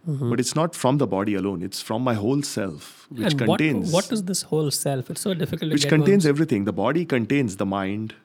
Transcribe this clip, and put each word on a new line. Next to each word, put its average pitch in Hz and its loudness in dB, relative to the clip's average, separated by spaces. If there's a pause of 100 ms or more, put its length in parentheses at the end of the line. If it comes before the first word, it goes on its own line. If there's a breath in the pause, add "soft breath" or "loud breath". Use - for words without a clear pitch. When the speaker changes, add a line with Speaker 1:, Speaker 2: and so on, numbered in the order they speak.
Speaker 1:
Mm-hmm. 135 -2
Speaker 2:
But 123 2
it's - -2
not 160 0
from 135 2
the 123 2
body 101 0
alone. 92 -2
It's - -8
from 113 -4
my 127 2
whole 123 0
self, - -8
which 156 -2
Speaker 1:
And 139 0
what, 170 4
Speaker 2:
contains 156 0
Speaker 1:
what 190 0
is 220 -4
this 185 -4
whole 151 -2
self? 135 -4
It's 170 -10
so 196 -2
difficult 160 -4
to 151 0
Speaker 2:
which 143 2
Speaker 1:
get 143 0
Speaker 2:
contains 160 6
Speaker 1:
one's - -
Speaker 2:
everything. 139 2
The 104 0
body 135 0
contains 123 2
the 104 0
mind 98 -4 (120)